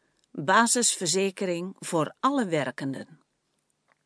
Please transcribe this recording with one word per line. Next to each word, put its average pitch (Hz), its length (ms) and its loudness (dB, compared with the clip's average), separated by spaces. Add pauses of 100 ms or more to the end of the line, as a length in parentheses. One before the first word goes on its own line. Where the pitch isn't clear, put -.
(320)
Basisverzekering 190 1500 0
voor 156 400 -2
alle 269 260 0
werkenden. 143 760 -4 (840)